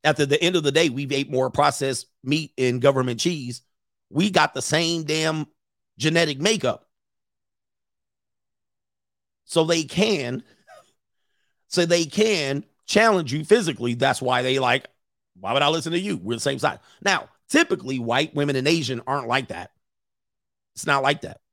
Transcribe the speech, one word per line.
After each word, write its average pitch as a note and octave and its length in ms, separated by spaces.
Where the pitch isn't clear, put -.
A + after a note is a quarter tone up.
At D3 140
the, D3 80
the C#3+ 160
end F3+ 140
of D#3+ 80
the C#3+ 80
day, D#3+ 180
we've C3+ 220
ate C#3+ 200
more B2+ 180
processed C#3 560
meat D3 340
and B2+ 240
government B2+ 380
cheese. C#3 420
We F#3 200
got E3 240
the C3+ 80
same E3 420
damn D#3 440
genetic D#3 420
makeup. C#3+ 480
So E3 180
they D#3+ 200
can, D#3+ 600
so F3 180
they E3+ 200
can D#3 600
challenge G3 480
you D#3 100
physically. D3+ 520
That's C3 260
why B2+ 200
they C3 180
like, B2+ 280
"Why G2 140
would C#3 80
I C#3+ 80
listen D#3+ 240
to F3 60
you? G3 180
We're G2+ 180
the A2 60
same C#3 180
size." - 200
Now, G3 280
typically, C3+ 500
white B2 360
women C#3+ 200
and C3 120
Asian C3+ 400
aren't C3 200
like B2 220
that. - 220
It's - 120
not C#3 160
like C#3 180
that. C3+ 200